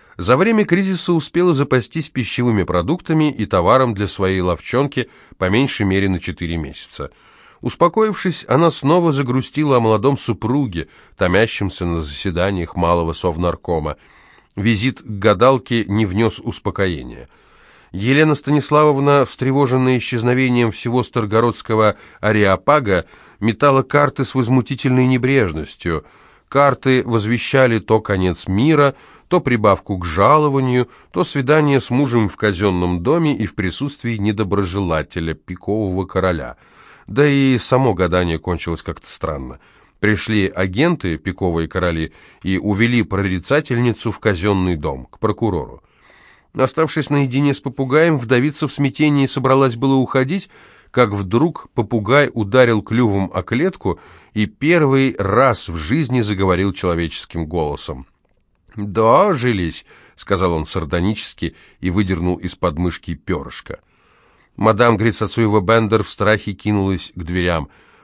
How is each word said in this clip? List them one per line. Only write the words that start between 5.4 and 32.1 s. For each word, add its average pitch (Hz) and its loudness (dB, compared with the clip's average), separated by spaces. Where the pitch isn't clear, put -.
меньшей 113 2
мере 98 2
на 92 0
четыре 85 -6
месяца. 73 -10
Успокоившись, 180 0
она 156 4
снова 165 2
загрустила 135 0
о - 2
молодом 110 2
супруге, 110 -4
томящемся 95 0
на 85 -2
заседаниях 85 -4
малого 85 0
совнаркома. 82 -4
Визит 110 0
к - -20
гадалке 110 2
не 104 0
внес 101 0
успокоения. 98 -6
Елена 143 2
Станиславовна, 143 2
встревоженная 131 0
исчезновением 120 0
всего 120 -2
старгородского 110 0
ареопага, 104 2
метала 135 2
карты 143 0
с - -6
возмутительной 127 2
небрежностью. 98 -2
Карты 135 2
возвещали 117 0
то 110 0
конец 92 -2
мира, 139 2
то 180 2
прибавку 104 0
к 87 -6
жалованию, 127 2
то 175 0
свидание 143 2
с - -4
мужем 120 2